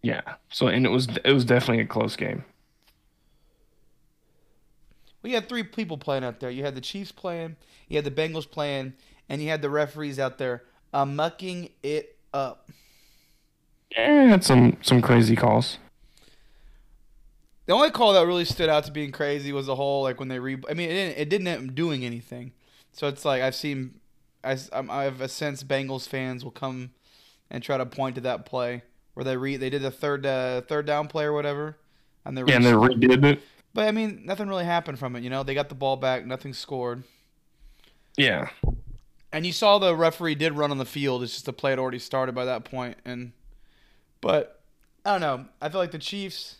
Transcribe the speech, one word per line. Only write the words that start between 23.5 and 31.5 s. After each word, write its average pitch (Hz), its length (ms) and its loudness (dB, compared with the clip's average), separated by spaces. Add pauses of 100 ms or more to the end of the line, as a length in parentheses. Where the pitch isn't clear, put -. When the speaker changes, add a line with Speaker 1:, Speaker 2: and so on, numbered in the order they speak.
Speaker 2:
seen, 135 460 -8 (420)
I, 131 80 -4
s-, 135 200 -6
I'm, 131 200 -6
I 139 140 -4
have 131 140 -6
a 131 80 -6
sense 139 360 -8
Bengals 135 440 -4
fans 131 360 -6
will 127 80 -14
come 127 400 -10 (580)
and 123 140 -10
try 135 160 -2
to 123 80 -2
point 131 260 -6
to 123 80 -8
that 127 240 -4
play 123 380 -6 (320)
where 135 80 -8
they 131 140 -2
re-, 135 180 -4
they 131 160 -4
did 139 100 -2
the 135 80 -4
third, 139 360 -4
uh, 127 360 -2
third 151 240 -4
down 147 220 -2
play 151 160 -4
or 151 100 0
whatever, 147 440 -4 (480)